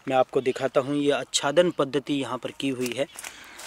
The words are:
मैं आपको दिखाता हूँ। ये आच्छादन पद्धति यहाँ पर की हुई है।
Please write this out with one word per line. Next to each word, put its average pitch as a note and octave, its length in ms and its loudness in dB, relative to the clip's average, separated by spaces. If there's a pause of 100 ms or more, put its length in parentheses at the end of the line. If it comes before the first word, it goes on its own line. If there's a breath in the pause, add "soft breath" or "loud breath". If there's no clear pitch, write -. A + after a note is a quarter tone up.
मैं C3+ 80 0
आपको C3 260 2
दिखाता C3 400 0
हूँ। C#3+ 140 -2
ये C#3+ 160 2
आच्छादन D3 600 2
पद्धति C#3+ 420 -2
यहाँ B2+ 240 -4
पर B2 140 -8
की C3+ 180 -4
हुई B2 260 -2
है। C3+ 120 -2 (600 loud breath)